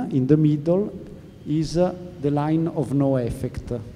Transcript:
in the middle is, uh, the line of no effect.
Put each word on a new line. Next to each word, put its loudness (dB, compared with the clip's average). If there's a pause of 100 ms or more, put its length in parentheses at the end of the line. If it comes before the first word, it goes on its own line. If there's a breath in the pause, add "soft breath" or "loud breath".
(120)
in 2
the 8
middle 2 (540)
is, -2
uh, 2 (240)
the 0
line 2
of -2
no 4
effect. -4 (240)